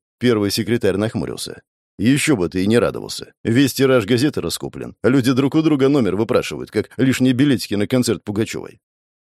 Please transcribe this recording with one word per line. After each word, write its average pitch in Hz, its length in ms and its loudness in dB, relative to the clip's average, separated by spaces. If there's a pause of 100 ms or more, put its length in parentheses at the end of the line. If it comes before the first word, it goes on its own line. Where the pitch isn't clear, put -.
(180)
первый 107 320 2
секретарь 104 460 0
нахмурился. 98 640 -6 (380)
«Еще 135 380 2
бы 87 120 0
ты 90 140 -4
и 98 40 0
не 113 120 4
радовался. 57 560 -4 (100)
Весь 120 300 2
тираж 127 320 2
газеты 123 340 0
раскуплен. 67 640 -8
Люди 131 300 2
друг 131 240 0
у 160 60 2
друга 143 280 2
номер 113 260 0
выпрашивают, 101 540 -2
как 104 260 -4
лишние 127 380 2
билетики 123 400 0
на 101 120 -2
концерт 120 380 -2
Пугачевой». - 560 -8 (420)